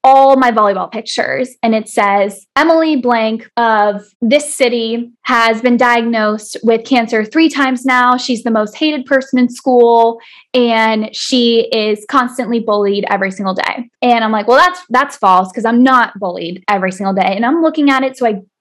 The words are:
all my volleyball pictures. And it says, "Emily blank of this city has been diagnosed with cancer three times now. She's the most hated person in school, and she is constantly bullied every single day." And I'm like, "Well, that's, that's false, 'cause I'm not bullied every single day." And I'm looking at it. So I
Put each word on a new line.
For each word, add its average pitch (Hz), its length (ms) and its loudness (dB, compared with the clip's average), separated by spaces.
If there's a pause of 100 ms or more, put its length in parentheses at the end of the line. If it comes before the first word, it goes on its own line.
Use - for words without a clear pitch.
all 269 320 6
my 254 160 2
volleyball 196 400 0
pictures. 226 560 -6 (140)
And 220 120 0
it 214 140 -4
says, 202 560 0 (100)
"Emily 320 420 2
blank 226 600 -2
of 208 480 0 (160)
this 285 320 0
city 233 580 -4 (120)
has 226 400 0
been 240 160 2
diagnosed 226 840 0
with 226 220 0
cancer 233 400 0
three 320 240 2
times 262 380 -2
now. 247 320 2
She's 247 240 -6
the 240 80 -4
most 214 260 -2
hated 302 300 -4
person 262 320 0
in 247 100 2
school, 233 720 2 (340)
and 226 640 0
she 233 460 0 (100)
is 214 380 -2
constantly 240 500 -2
bullied 202 480 -2
every 190 220 -2
single 190 240 -6
day." - 340 -6 (140)
And 240 200 2
I'm 220 100 0
like, 214 160 -2
"Well, 247 100 4
that's, 359 320 0
that's 269 260 -2
false, 185 340 2
'cause 208 140 -8
I'm 233 180 2
not 254 360 2
bullied 180 500 -10
every 190 240 0
single 190 220 -4
day." 190 220 0
And 220 80 -2
I'm 311 180 0
looking 311 260 0
at 269 140 2
it. 262 160 -4
So 247 80 0
I 208 160 -4 (180)